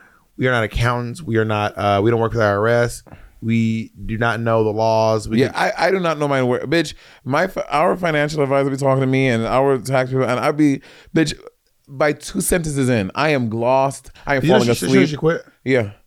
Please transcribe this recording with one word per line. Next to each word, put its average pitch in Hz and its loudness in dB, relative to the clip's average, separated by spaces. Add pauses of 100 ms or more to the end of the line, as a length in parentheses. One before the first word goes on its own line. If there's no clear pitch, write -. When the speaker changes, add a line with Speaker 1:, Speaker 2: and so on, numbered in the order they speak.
(360)
Speaker 1:
we 127 -2
are 127 0
not 113 0
accountants. 120 -4
We 113 -2
are 110 2
not, 104 -2
uh, 101 2
we 113 2
don't 117 2
work 113 -2
for 113 -4
the 110 2
I 104 4
R 104 0
S. 120 0 (400)
We 113 -2 (140)
do 107 -6
not 117 -2
know 113 2
the 107 0
laws. 110 2
We 110 0
Speaker 2:
Yeah, 135 2
Speaker 1:
could - -12
Speaker 2:
I, 175 -2
I 180 2
do 190 0
not 165 -2
know 147 -2
my 135 0
word. 123 0
Bitch, 156 -2 (320)
my 147 0
fi-, - -6
our 175 2
financial 151 -2
advisor 139 0
be 135 -4
talking 135 2
to 131 0
me 131 2
and 113 0
our 135 2
tax 127 -2
people, 131 0
and 123 0
I 139 0
be, 147 2 (340)
bitch, 160 2 (560)
by 143 -2
two - -8
sentences 147 0
in, 104 0
I 151 0
am 127 0
lost. 131 0 (160)
I 143 0
am 127 0
Speaker 1:
You 143 2
know 131 6
Speaker 2:
falling 117 2
Speaker 1:
she, 120 0
Speaker 2:
asleep. 131 4
Speaker 1:
she, 143 4
she 143 -6
quit? 160 0 (220)
Speaker 2:
Yeah. 120 0 (140)